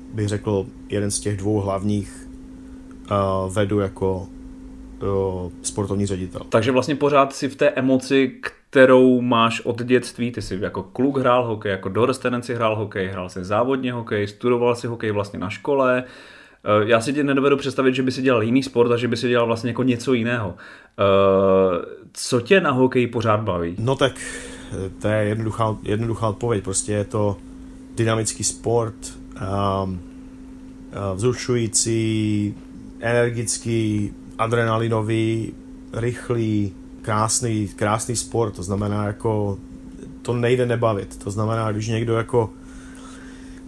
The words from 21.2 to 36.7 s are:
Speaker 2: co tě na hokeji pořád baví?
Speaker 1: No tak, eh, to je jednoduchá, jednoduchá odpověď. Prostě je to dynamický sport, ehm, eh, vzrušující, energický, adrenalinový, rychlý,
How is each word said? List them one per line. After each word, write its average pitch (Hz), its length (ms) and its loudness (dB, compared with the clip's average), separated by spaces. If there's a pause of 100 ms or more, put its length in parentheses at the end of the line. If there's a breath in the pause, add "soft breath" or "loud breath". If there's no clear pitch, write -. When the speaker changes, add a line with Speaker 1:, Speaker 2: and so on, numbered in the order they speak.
Speaker 2:
co - 280 0
tě 190 200 6
na 156 100 2
hokeji 127 360 4
pořád 110 320 2
baví? 90 400 -2
Speaker 1:
No 127 160 0
tak, 127 160 4 (600 loud breath)
eh, 95 180 -6 (120)
to 107 60 -2
je 107 180 2
jednoduchá, 110 580 -2
jednoduchá 110 460 -2
odpověď. 107 340 -2
Prostě 98 300 -4
je 104 100 0
to 104 340 0 (580)
dynamický 110 480 0
sport, - 760 -2 (160)
ehm, 98 640 -2 (920)
eh, 101 240 -6
vzrušující, 110 1400 0 (440)
energický, 113 1120 0 (240)
adrenalinový, 113 1160 0 (400)
rychlý, 110 800 -2 (280)